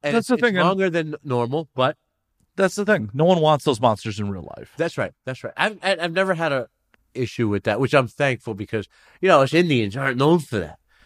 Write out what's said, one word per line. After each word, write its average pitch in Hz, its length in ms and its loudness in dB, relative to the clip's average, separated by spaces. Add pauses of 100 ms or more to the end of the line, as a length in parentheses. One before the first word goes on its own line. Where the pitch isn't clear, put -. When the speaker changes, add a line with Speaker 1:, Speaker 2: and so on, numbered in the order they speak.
Speaker 1:
that's 147 140 0
Speaker 2:
it's, 226 120 -2
Speaker 1:
the 254 60 2
Speaker 2:
it's 240 80 0
Speaker 1:
thing, 233 160 2
and 170 80 2
Speaker 2:
longer 190 240 0
than 160 240 -4 (100)
normal, 131 500 -2
but 131 220 0 (600)
Speaker 1:
That's 190 180 0
the 202 100 -4
thing. 165 300 0
No 143 100 2
one 180 160 4
wants 151 240 4
those 127 160 0
monsters 110 400 0
in 101 100 -4
real 92 260 -10
life. - 200 -18
Speaker 2:
That's 165 220 -4
right. 101 140 -4 (120)
That's 131 200 -10
right. - 120 -10
I've, 196 260 -2
I, 190 180 0
I've 170 120 -4
never 190 220 0
had 160 180 -2
a 127 160 -4 (460)
issue 120 340 -2
with 101 160 -2
that, 107 160 0
which 135 140 0
I'm 131 140 4
thankful 127 460 -4
because, 104 340 -8 (320)
you 180 80 2
know, 156 140 8
us 135 120 0
Indians 131 420 2
aren't 135 220 -4
known 156 220 4
for 131 180 -6
that. 80 200 -8 (280)